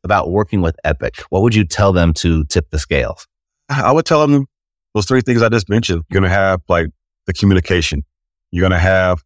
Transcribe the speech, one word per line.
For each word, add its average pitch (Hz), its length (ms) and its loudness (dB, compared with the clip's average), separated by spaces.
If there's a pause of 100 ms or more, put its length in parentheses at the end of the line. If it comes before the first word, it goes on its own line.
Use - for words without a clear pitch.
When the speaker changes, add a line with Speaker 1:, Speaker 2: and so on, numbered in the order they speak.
Speaker 1:
about 90 280 0
working 101 300 -2
with 82 220 -2
Epic, - 460 -4
what 95 140 0
would 117 100 2
you 107 120 2
tell 98 280 0
them 85 220 4
to 80 300 0
tip - 260 -4
the 78 80 -2
scales? - 480 -4 (420)
Speaker 2:
I, 139 140 -4
I 117 80 2
would 160 140 0
tell 151 200 2
them 143 220 2 (480)
those 104 100 0
three 131 160 2
things 117 220 2
I 113 60 4
just 110 200 -2
mentioned. 98 400 -2
You're 95 100 0
gonna 92 140 2
have, 95 340 2
like, 85 200 0 (400)
the 92 60 -4
communication. 90 720 0 (480)
You're 87 120 -2
gonna 92 160 2
have 92 460 2